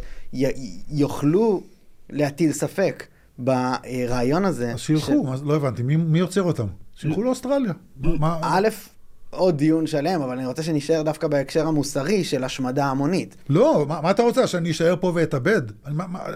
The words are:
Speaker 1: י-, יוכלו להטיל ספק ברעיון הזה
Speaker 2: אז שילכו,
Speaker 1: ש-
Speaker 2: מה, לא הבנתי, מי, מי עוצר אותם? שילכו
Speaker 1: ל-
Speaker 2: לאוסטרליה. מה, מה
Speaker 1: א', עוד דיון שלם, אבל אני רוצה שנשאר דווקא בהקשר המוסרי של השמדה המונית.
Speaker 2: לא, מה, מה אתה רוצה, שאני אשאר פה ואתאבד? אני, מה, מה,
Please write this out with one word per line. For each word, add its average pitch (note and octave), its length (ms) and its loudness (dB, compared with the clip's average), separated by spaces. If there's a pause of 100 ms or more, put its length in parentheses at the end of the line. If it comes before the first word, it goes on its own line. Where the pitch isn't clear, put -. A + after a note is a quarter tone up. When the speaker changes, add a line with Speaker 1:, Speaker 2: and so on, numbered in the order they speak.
(320)
Speaker 1:
י-, C3 140 0 (420)
יוכלו D#3 720 2 (480)
להטיל C#3+ 420 0
ספק D#3 540 -4 (320)
ברעיון B2+ 1040 0
הזה A#2+ 280 -2
Speaker 2:
אז A#2+ 80 -6
שילכו, D3+ 320 0
Speaker 1:
ש- D4 160 2
Speaker 2:
מה, C3 160 -4
לא D3 120 2
הבנתי, B2+ 260 -2
מי, C#3 140 2
מי E3 240 2
עוצר F#3 220 0
אותם? C3 240 0 (280)
שילכו D#3 280 -2
Speaker 1:
ל- - 20 0
Speaker 2:
לאוסטרליה. B3+ 480 0 (280)
מה, D#3 180 4
מה D#3+ 240 0
Speaker 1:
א', F#3 260 2 (640)
עוד E3+ 280 2
דיון D#3+ 280 4
שלם, D#3 360 0
אבל B2+ 160 -4
אני C3 80 -4
רוצה C3 160 -4
שנשאר D#3 400 0
דווקא D3+ 260 -2
בהקשר D3 400 0
המוסרי D3+ 560 0
של C3+ 200 -2
השמדה C3+ 420 -2
המונית. C#3 500 0 (120)
Speaker 2:
לא, G3 400 4
מה, D#3+ 120 -4
מה E3 100 2
אתה G#3+ 120 4
רוצה, A#3 240 4
שאני E3+ 240 -2
אשאר E3 300 2
פה F3+ 140 0
ואתאבד? D#3+ 480 2 (240)
אני, C#3+ 80 -6
מה, F3+ 120 -4
מה, F3+ 140 -10 (160)